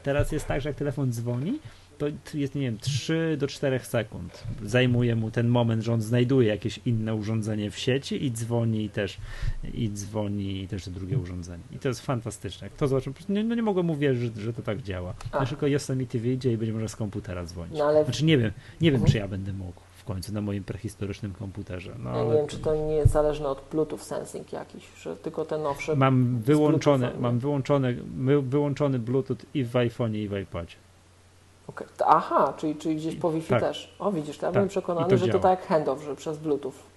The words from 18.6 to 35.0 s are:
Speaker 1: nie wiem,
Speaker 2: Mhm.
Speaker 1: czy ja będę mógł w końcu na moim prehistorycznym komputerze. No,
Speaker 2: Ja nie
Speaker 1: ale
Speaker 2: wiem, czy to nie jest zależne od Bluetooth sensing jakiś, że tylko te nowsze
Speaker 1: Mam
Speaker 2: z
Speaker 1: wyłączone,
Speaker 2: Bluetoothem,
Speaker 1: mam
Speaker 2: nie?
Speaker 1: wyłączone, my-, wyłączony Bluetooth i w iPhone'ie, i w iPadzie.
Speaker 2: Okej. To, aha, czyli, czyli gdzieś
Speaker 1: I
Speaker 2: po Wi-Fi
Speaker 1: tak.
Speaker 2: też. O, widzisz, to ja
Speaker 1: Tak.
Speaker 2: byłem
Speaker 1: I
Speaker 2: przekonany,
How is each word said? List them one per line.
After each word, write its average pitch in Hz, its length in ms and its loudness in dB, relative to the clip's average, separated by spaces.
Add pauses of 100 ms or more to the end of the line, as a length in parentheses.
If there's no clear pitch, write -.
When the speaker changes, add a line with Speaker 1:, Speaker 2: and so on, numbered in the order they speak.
Speaker 1:
nie 160 100 6
wiem, 135 100 4
Speaker 2:
Mhm. 101 100 8
Speaker 1:
czy - 60 6
ja 101 100 -2
będę 98 260 -6
mógł 92 280 -10 (160)
w - 60 -20
końcu 95 300 -6
na 104 80 -2
moim 101 220 -2
prehistorycznym 101 680 -6
komputerze. 98 680 -10
No, 120 100 -8
Speaker 2:
Ja 123 60 -4
nie - 60 0
Speaker 1:
ale 151 160 2
Speaker 2:
wiem, 147 100 4
czy - 100 -8
to 156 180 0
nie 156 200 0
jest 147 160 6
zależne 151 360 2
od 135 240 -4
Bluetooth 151 280 0
sensing - 540 -10
jakiś, - 300 -12 (140)
że 165 180 -10
tylko 160 300 -6
te 156 120 -4
nowsze 151 380 -2
Speaker 1:
Mam 127 480 4
Speaker 2:
z - 20 -2
Speaker 1:
wyłączone, 151 520 6
Speaker 2:
Bluetoothem, 127 240 -2
Speaker 1:
mam 123 140 2
Speaker 2:
nie? 117 60 0
Speaker 1:
wyłączone, 139 520 2 (240)
my-, 139 240 4
wyłączony 139 580 2
Bluetooth 123 380 0 (160)
i 143 100 0
w 117 100 -6
iPhone'ie, 120 420 2
i 107 120 -2
w 101 100 -2
iPadzie. 90 380 -8 (920)
Speaker 2:
Okej. - 200 -10 (100)
To, - 100 2
aha, 170 500 4
czyli, 151 180 -2
czyli 160 200 -2
gdzieś 156 180 -4
Speaker 1:
I - 40 -8
Speaker 2:
po 175 140 0
Wi-Fi 160 180 -4
Speaker 1:
tak. 123 120 4
Speaker 2:
też. - 380 -4
O, 196 120 0
widzisz, 151 260 -4
to - 80 -4
ja - 20 2
Speaker 1:
Tak. 170 60 -2
Speaker 2:
byłem 202 140 4
Speaker 1:
I - 20 -2
Speaker 2:
przekonany, 175 400 -2